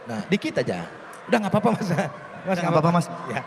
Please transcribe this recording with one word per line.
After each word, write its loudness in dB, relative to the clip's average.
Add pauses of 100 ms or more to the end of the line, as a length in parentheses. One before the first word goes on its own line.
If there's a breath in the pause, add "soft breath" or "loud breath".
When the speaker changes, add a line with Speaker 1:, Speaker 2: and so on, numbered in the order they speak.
Speaker 1:
Nah, -6
dikit 0
aja. -2 (400)
Udah 4
nggak 0
apa-apa, 4
Mas. -2
Mas, -2
Speaker 2:
Nggak 0 (500)
Speaker 1:
nggak -2
Speaker 2:
apa-apa, 4
Speaker 1:
apa-apa. 6
Speaker 2:
Mas. 2 (200)
Speaker 1:
Ya. -4